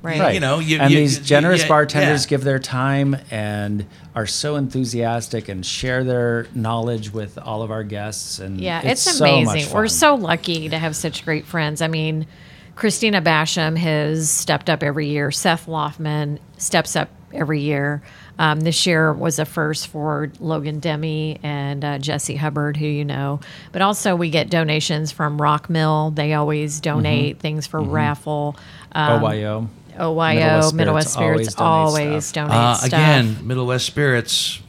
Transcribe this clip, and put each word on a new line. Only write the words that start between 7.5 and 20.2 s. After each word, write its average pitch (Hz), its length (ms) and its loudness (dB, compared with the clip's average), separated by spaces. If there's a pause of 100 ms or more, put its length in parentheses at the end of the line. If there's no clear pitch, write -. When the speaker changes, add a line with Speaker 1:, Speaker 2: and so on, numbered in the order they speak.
Speaker 2:
of 110 80 -8
our 110 140 -6
guests. 104 560 -10
And 95 200 -8
Speaker 1:
Yeah, 180 220 -6
Speaker 2:
it's - 240 0
Speaker 1:
it's - 100 0
Speaker 2:
so 151 80 4
Speaker 1:
amazing. 131 220 6 (180)
Speaker 2:
much - 80 -8
Speaker 1:
We're 214 120 2
Speaker 2:
fun. 220 40 0
Speaker 1:
so 294 280 6
lucky 165 520 -2
to 156 100 -4
have 160 160 -2
such - 300 -6
great 160 220 -2
friends. 151 340 -4
I 165 80 0
mean, 156 380 -2 (480)
Christina 208 480 0
Basham 160 560 2
has 156 500 0
stepped - 400 -2
up 156 140 0
every 147 240 -2
year. 143 240 0
Seth 165 380 0
Loffman 151 680 -4 (200)
steps - 380 -2
up 156 120 0 (240)
every 156 280 -2
year. 143 420 -2 (360)
Um, 156 220 2
this 160 240 0
year 160 280 4
was 156 260 -2
a 156 60 -2
first 156 420 -4
for 151 440 -4 (100)